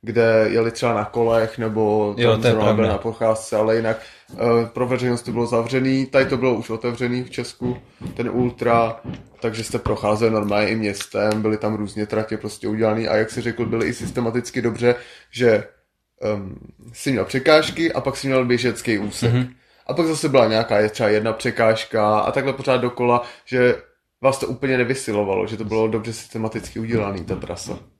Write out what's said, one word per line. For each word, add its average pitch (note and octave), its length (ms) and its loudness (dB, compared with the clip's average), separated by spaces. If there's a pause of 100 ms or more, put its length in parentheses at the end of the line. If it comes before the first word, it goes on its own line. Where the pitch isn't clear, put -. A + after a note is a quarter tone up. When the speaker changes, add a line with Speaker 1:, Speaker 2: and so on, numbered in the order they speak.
Speaker 1:
kde A2+ 480 4
jeli A2+ 200 2
třeba A#2 240 -2
na G#2+ 100 0
kolech, A2+ 540 0
nebo G#2+ 580 0
Speaker 2:
Jo, A#2 160 2
Speaker 1:
tam A2 80 2
Speaker 2:
to A2+ 60 2
je A#2 60 4
Speaker 1:
zrovna A2 200 4
byli G#2+ 40 4 (120)
Speaker 2:
pravda. G#2+ 40 0
Speaker 1:
na G2 60 -2
procházce, A2 580 -2
ale A2 200 4
jinak, A2+ 240 -2 (320)
eh, - 40 -16 (360)
pro B2 140 -2
veřejnost A#2+ 360 -2
to B2 100 -8
bylo A#2 140 -2
zavřený, B2+ 600 0
tady C3+ 200 4
to C3+ 100 -2
bylo B2+ 180 2
už A2+ 160 -6
otevřený A#2+ 540 -4
v B2 60 -16
Česku, B2 460 -6 (380)
ten A#2+ 160 -4
ultra, A#2 680 0 (440)
takže A2 240 -4
jste A#2 140 -4
procházeli G#2+ 520 0
normálně G#2 380 0
i A2 80 0
městem, G#2+ 680 -2
byly G#2+ 160 0
tam G#2+ 160 -2
různě G#2+ 320 -6
tratě A2 300 -4
prostě G#2+ 320 -8
udělaný A2 400 0
a - 80 2
jak G#2+ 140 2
jsi B2+ 100 -6
řekl, A#2 260 -4
byly A2 200 -2
i A#2+ 80 -2
systematicky A#2+ 680 -4
dobře, A#2+ 320 2 (360)
že, A#2 340 4 (580)
ehm, G2+ 320 -6 (380)
jsi - 200 -4
měl G2 120 2
překážky D#3 680 2
a - 80 -2
pak C3 160 -4
jsi - 100 -8
měl C3 180 2
běžecký A#2+ 540 0
úsek. G#2 340 -2
Speaker 2:
Mhm. B2 160 2 (380)
Speaker 1:
A C#3 80 -4
pak E3 120 2
zase D#3+ 220 -2
byla C3 200 6
nějaká, A2 320 2
je G#2+ 80 4
třeba G#2+ 200 0
jedna G#2+ 240 2
překážka A2 840 2
a - 140 0
takhle C3+ 200 -2
pořád C3 240 0
dokola, A#2+ 460 2 (220)
že B2 300 2 (480)
vás C3 160 4
to - 80 -4
úplně C3 320 -2
nevysilovalo, G#2 680 0
že G#2+ 100 -6
to G#2+ 80 -6
bylo A2 240 0
dobře A2 240 -4
systematicky - 680 -8
udělaný, G#2 440 -2
ta F#2+ 120 -6
trasa. - 420 -10 (220)